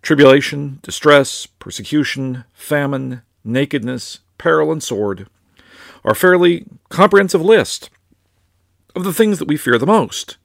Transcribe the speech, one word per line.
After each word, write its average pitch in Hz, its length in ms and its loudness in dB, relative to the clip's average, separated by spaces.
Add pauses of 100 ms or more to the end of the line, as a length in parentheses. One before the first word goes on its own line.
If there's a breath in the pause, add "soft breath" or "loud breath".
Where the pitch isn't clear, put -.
Tribulation, 143 800 2
distress, - 640 0 (120)
persecution, 131 840 -6 (100)
famine, 135 680 -6 (220)
nakedness, 127 760 -6 (180)
peril, 156 320 0
and 160 120 -6
sword 101 460 -6 (760 soft breath)
are 110 100 2
fairly 175 500 2 (240)
comprehensive 190 540 4
list 190 480 0 (1040)
of 185 100 -6
the 190 80 -2
things 214 260 0
that 160 100 -8
we 151 80 0
fear 120 200 -2
the 117 100 0
most. 185 580 -2